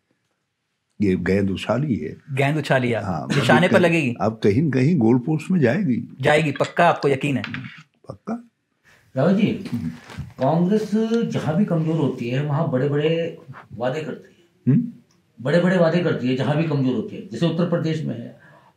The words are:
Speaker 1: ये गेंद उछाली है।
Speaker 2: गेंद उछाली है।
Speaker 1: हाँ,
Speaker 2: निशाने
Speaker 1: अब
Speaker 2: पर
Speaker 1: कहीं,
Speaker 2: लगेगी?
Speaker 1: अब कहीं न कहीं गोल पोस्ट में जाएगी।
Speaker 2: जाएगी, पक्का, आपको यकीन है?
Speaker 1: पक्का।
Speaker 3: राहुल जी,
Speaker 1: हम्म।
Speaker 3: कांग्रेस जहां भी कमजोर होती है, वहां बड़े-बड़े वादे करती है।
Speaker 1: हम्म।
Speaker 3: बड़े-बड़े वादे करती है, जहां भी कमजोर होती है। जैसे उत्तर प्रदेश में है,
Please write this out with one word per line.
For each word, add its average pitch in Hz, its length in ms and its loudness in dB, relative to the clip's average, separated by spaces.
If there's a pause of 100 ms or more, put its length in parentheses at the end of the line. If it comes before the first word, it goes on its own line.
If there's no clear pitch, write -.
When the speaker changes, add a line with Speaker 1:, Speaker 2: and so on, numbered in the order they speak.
(1000)
Speaker 1:
ये 95 160 2
गेंद 95 340 0
उछाली 113 460 -2
है। 73 200 -8 (140)
Speaker 2:
गेंद 139 280 0
उछाली 131 320 0
है। 107 140 -2
Speaker 1:
हाँ, 87 220 -4
Speaker 2:
निशाने 151 400 4
Speaker 1:
अब 190 60 2
Speaker 2:
पर 190 60 6
Speaker 1:
कहीं, 175 120 6
Speaker 2:
लगेगी? 151 300 0
Speaker 1:
अब 110 220 -2
कहीं 110 200 4
न 156 80 2
कहीं 135 260 2
गोल 117 220 4
पोस्ट 156 320 -4
में 185 100 2
जाएगी। 131 600 0
Speaker 2:
जाएगी, 151 320 2
पक्का, 170 360 2
आपको 151 200 0
यकीन 139 280 0
है? 101 60 -2 (640)
Speaker 1:
पक्का। 226 360 -12 (720)
Speaker 3:
राहुल 170 180 2
जी, - 380 0
Speaker 1:
हम्म। 85 160 -4 (320)
Speaker 3:
कांग्रेस 175 680 0 (400)
जहां 156 260 -2
भी 208 80 4
कमजोर 160 320 0
होती 123 340 -2
है, 139 140 0
वहां 151 260 0
बड़े-बड़े 147 680 0 (340)
वादे 127 300 -4
करती - 460 -14 (200)
है। 135 60 4
Speaker 1:
हम्म। - 180 0 (480)
Speaker 3:
बड़े-बड़े 175 380 2
वादे 165 220 2
करती 131 280 -2
है, 127 80 0
जहां 151 200 0
भी 160 80 0
कमजोर 135 300 0
होती 104 220 -6
है। - 120 -14
जैसे 165 180 -2
उत्तर 165 240 0
प्रदेश 160 320 -2
में 127 160 -6
है, 123 220 -14 (360)